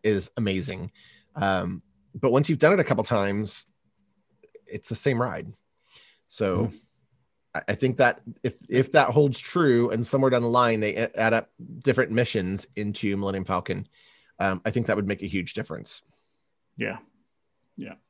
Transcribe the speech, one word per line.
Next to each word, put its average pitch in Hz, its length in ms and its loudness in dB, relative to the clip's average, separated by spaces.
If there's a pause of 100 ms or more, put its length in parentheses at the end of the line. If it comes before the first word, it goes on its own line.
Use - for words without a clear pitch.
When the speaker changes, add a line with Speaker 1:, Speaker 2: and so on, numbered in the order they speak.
Speaker 1:
is 101 360 0
amazing. 95 520 -4 (440)
Um, 95 480 -2 (320)
but 123 180 0
once 139 160 4
you've 156 100 0
done 156 140 6
it 196 80 4
a 147 40 2
couple 107 200 0
times, 101 640 -2 (1000)
it's - 220 -12
the 117 80 -8
same 127 240 0
ride. 98 320 -6 (760)
So 95 360 -2
Speaker 2:
Mm-hmm. 107 120 -6 (800)
Speaker 1:
I, 78 140 -6
I 101 60 0
think 127 240 0
that 123 220 4 (220)
if, 123 120 -4 (140)
if 127 240 2
that 147 180 6
holds 139 280 4
true 123 520 2
and 113 160 -2
somewhere 135 240 2
down 123 120 4
the 120 60 0
line 117 320 4
they 104 160 0
a-, 113 200 -2
add 113 160 2
up 113 180 0 (300)
different 120 300 2
missions 101 560 -2 (100)
into 101 400 -4
Millennium 98 280 -4
Falcon, 92 420 -4 (540)
um, 95 240 0
I 110 60 -2
think 117 160 -2
that 104 100 2
would 101 100 -2
make 98 160 -4
a 101 40 -6
huge 92 280 -6
difference. - 480 -12 (720)
Speaker 2:
Yeah. 107 220 -6 (800)
Yeah. 95 180 -14 (160)